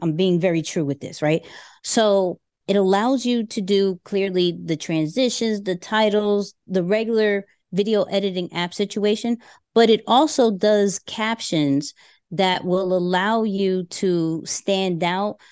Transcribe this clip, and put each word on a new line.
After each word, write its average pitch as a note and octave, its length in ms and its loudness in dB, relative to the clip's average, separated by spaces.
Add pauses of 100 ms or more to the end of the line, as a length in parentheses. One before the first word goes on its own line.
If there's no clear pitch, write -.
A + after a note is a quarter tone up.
I'm D#3+ 120 -2
being F3+ 260 2
very E3+ 200 2
true D#3 240 -4
with C#3 160 -4
this, - 220 -10
right? D#3 220 0 (400)
So G3 540 2 (300)
it G3 80 2
allows G#3 480 2
you A#3+ 220 0
to A3 140 -8
do G3 440 0
clearly F#3 580 0
the E3 140 -4
transitions, G#3 840 -2
the G#3+ 140 -4
titles, G#3 760 0 (120)
the F#3 160 0
regular G#3+ 640 0 (260)
video G3+ 320 0
editing F#3 480 -4
app F3 220 -4
situation, G#3 640 -2 (360)
but A3+ 140 6
it A3 180 4
also C4 440 4
does G3+ 560 2
captions D3+ 880 -2 (380)
that F#3 320 0
will F#3 320 0
allow F#3 480 0
you F#3+ 400 0
to E3+ 600 -2
stand F#3+ 600 -2
out, G3 340 -2 (140)